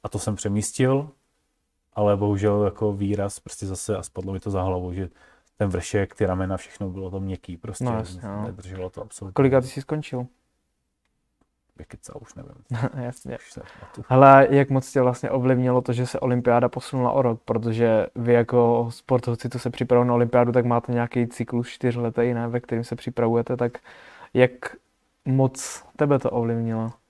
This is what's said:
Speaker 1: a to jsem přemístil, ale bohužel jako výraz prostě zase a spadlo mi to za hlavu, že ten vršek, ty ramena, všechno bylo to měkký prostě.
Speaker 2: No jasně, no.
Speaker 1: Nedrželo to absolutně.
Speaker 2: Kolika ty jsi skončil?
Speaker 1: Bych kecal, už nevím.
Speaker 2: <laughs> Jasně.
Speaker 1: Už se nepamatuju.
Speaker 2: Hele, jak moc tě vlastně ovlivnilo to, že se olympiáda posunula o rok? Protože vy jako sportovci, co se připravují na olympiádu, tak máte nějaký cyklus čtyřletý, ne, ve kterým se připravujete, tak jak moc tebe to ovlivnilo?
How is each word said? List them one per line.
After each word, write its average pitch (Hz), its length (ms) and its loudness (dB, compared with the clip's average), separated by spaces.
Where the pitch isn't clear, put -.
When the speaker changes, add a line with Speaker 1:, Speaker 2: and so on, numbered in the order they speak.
Speaker 1:
a 113 60 -8
to 104 100 -6
jsem 104 160 -4
přemístil, 131 720 -2
ale 104 240 2
bohužel 101 480 2
jako 104 280 -2
výraz 101 460 -4
prostě - 260 -14
zase 95 320 -6
a - 60 -10
spadlo 92 300 -10
mi 95 60 -6
to 104 120 -6
za 95 100 -2
hlavu, 90 320 -4
že 92 160 -6
ten 101 120 0
vršek, 92 460 -4
ty 107 100 0
ramena, 95 320 -2
všechno - 320 -10
bylo 92 220 -10
to 98 80 -8
měkký 92 380 -8
prostě. - 260 -12
Speaker 2:
No 117 140 -2
jasně, 90 260 -10
no. 104 220 -10
Speaker 1:
Nedrželo 95 440 -12
to - 120 -14
absolutně. - 320 -14
Speaker 2:
Kolika 135 280 4
ty 127 60 -10
jsi 135 140 -10
skončil? 131 460 -8
Speaker 1:
Bych - 100 -18
kecal, - 340 -20
už - 120 -20
nevím. - 200 -18
Speaker 2:
<laughs> 127 260 -4
Jasně. 123 340 -12
Speaker 1:
Už - 140 -20
se - 80 -16
nepamatuju. - 500 -18
Speaker 2:
Hele, 135 400 10
jak 139 200 4
moc 131 220 -2
tě 139 100 2
vlastně 123 300 0
ovlivnilo 127 500 2
to, 123 120 -4
že 123 120 0
se - 140 -8
olympiáda 123 500 2
posunula 127 420 -2
o 139 100 2
rok? 117 240 0
Protože 113 680 2
vy 120 180 2
jako 120 580 4
sportovci, 123 580 -2
co 123 100 -6
se 123 100 -4
připravují 123 380 2
na 123 60 2
olympiádu, 120 380 4
tak 120 140 2
máte 120 260 0
nějaký 120 360 0
cyklus 120 400 -4
čtyřletý, 120 640 -2
ne, 117 140 -2
ve 120 120 -4
kterým 117 240 -4
se 120 120 -8
připravujete, 117 640 -2
tak 120 200 -2
jak 123 180 4
moc 131 580 -2
tebe 143 240 2
to 127 120 -2
ovlivnilo? 113 600 -2